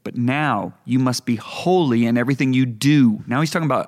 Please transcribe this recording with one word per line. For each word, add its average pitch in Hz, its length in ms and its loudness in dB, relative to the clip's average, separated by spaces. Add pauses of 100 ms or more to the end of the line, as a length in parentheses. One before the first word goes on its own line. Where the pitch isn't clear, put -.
but - 140 -8
now 123 560 -2 (100)
you 127 160 0
must 127 260 -2
be 120 120 -2
holy 139 680 0
in 117 120 0
everything 131 340 0
you 131 140 2
do." 123 600 2
Now 120 140 -2
he's 156 120 -2
talking 165 160 -2
about 123 200 0